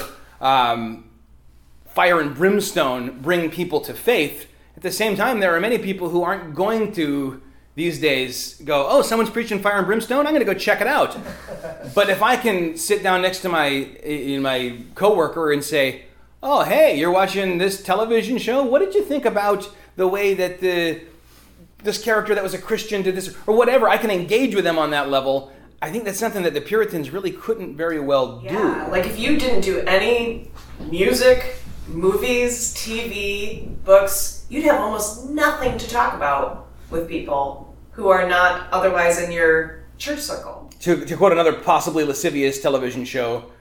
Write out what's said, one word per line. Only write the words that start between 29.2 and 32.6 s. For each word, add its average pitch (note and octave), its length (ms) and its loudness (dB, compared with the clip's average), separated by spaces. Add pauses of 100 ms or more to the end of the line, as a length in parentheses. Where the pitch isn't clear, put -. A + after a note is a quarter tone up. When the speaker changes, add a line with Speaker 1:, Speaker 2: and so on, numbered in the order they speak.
Speaker 2:
didn't A#3+ 240 4
do F#3 260 0
any A3+ 640 0 (400)
music, B3 640 4 (320)
movies, A#3+ 840 0